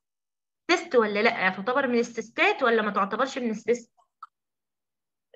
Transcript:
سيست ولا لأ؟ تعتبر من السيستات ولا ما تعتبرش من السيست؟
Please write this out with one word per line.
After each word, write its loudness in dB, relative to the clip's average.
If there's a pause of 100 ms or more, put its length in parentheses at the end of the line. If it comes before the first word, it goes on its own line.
(720)
سيست 0
ولا 2
لأ؟ 2
تعتبر -2
من 0
السيستات -2
ولا 4
ما -2
تعتبرش -2
من -4
السيست؟ -4 (1400)